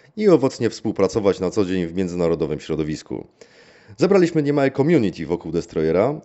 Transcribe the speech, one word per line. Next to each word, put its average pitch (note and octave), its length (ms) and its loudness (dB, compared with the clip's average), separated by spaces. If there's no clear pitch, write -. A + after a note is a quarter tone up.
i G#3+ 120 0
owocnie B2+ 420 2
współpracować G2 720 0
na F#2 100 0
co G#2 140 0
dzień F#2 220 0
w E2 80 -8
międzynarodowym E2+ 640 -2
środowisku. D2+ 680 -6
Zebraliśmy E3+ 460 2
niemałe C#3+ 280 2
community C3+ 560 0
wokół E2+ 260 -4
Destroyera E2+ 720 0